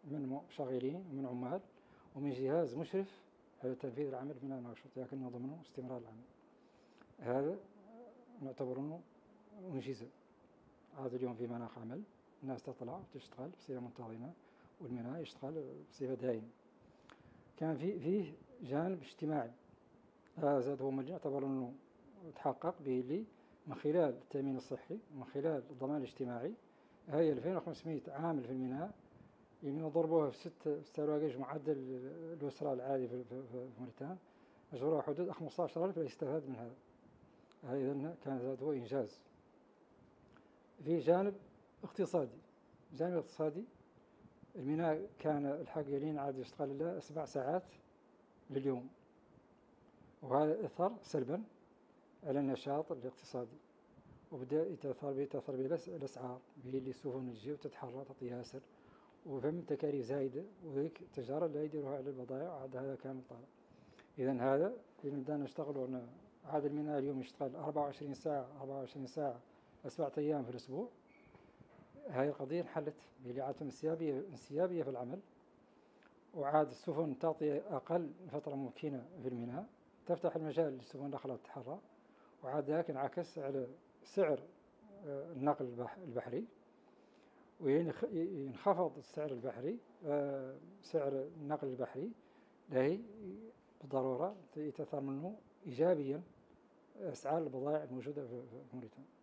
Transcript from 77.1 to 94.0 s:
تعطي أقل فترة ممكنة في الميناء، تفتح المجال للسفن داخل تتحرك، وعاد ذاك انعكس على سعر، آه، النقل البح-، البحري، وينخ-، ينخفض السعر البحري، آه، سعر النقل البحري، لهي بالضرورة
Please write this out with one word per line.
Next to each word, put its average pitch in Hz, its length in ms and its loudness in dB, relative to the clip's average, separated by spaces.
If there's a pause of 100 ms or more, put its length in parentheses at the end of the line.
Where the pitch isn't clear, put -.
تعطي 156 380 4
أقل 165 540 0 (200)
فترة 143 240 -2
ممكنة 135 500 -4 (160)
في 127 80 -2
الميناء، 127 360 -4 (400)
تفتح 170 300 2
المجال 156 380 4
للسفن 131 360 -8
داخل 135 280 -4
تتحرك، 135 420 -8 (640)
وعاد 139 260 0
ذاك 165 200 4
انعكس 143 500 -2
على 135 280 0 (360)
سعر، 156 360 4 (680)
آه، 143 260 -6
النقل 135 340 4
البح-، 120 320 -4 (100)
البحري، 123 380 -2 (1160)
وينخ-، 160 520 4
ينخفض 165 840 2
السعر 151 340 -4
البحري، 127 460 -2 (280)
آه، 139 500 2 (260)
سعر 139 460 2 (140)
النقل 143 260 0
البحري، 131 440 -2 (580)
لهي 143 300 6 (800)
بالضرورة 135 540 2 (220)